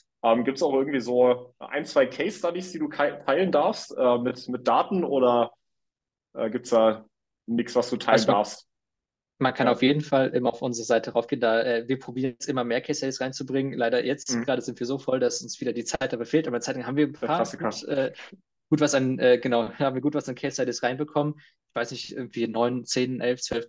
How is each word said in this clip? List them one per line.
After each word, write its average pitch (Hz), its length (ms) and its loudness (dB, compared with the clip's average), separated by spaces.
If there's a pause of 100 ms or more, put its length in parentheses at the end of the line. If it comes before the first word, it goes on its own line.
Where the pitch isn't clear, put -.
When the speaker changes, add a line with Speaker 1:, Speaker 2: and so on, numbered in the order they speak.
(240)
Speaker 1:
Ähm, 117 180 4
gibt's 131 200 -2
auch 147 100 2
irgendwie 135 280 0
so 123 580 2
ein, - 260 -6
zwei 135 220 4
Case 160 320 -4
Studies, 180 340 -6
die 165 60 -8
du 151 100 -2
kei-, 143 360 -2
teilen 165 280 2
darfst, 135 440 0
äh, 123 220 4
mit, 123 300 -4
mit 123 180 -4
Daten 165 380 2
oder, 123 480 4 (800)
äh, 113 180 -4
gibt's 120 200 -6
da 110 360 4 (400)
nix, 117 300 -2
was 120 140 0
du 117 80 -2
teilen 113 160 4
Speaker 2:
Also 110 140 4
man 101 80 6
Speaker 1:
darfst? - 300 -2 (720)
Speaker 2:
man 131 140 0
kann 135 140 0
Speaker 1:
Ja. 123 60 6
Speaker 2:
auf 117 100 0
jeden 143 180 4
Fall 135 300 2
immer 123 200 0
auf - 120 -6
unsere 117 240 -4
Seite 117 260 2
raufgehen. 120 280 -2
Da, 113 200 2
äh, 117 280 -2
wir 131 100 0
probieren 131 340 -4
jetzt - 160 -14
immer 131 160 -2
mehr 120 160 -2
Case - 200 -4
Studies 135 200 -4
reinzubringen. 131 540 -4
Leider 120 300 0
jetzt 131 300 -4
Speaker 1:
Mhm. 117 100 -2
Speaker 2:
gerade 127 180 -2
sind 120 180 -10
wir 123 60 -6
so 135 120 -2
voll, 131 220 -2
dass 120 220 0
uns - 180 -12
wieder 123 140 -4
die 120 100 -6
Zeit - 280 -4
dafür 117 140 -4
fehlt. 160 220 0
Aber 120 120 -2
Zeit 127 220 -6
haben 127 140 -6
wir 147 100 4
ein 131 60 -4
Speaker 1:
Der - 140 -8
Speaker 2:
paar 151 100 0
Speaker 1:
Klassiker. 117 320 -2
Speaker 2:
gut, - 200 -8
äh, 135 240 0 (580)
gut 151 100 4
was 143 140 2
an, 131 240 2
äh, 123 200 6
genau, 120 300 0
<laughs> - 100 -14
haben 135 160 0
wir 127 60 -4
gut 147 140 0
was 139 140 -4
an 127 80 -6
Case 135 180 -6
Studies 123 280 -2
reinbekommen. 147 540 0
Ich - 380 -20
weiß 120 160 -2
nicht, - 220 -12
irgendwie 117 340 -4
neun, 120 400 0
zehn, 127 340 -2
elf, 123 220 -2
zwölf 117 260 -4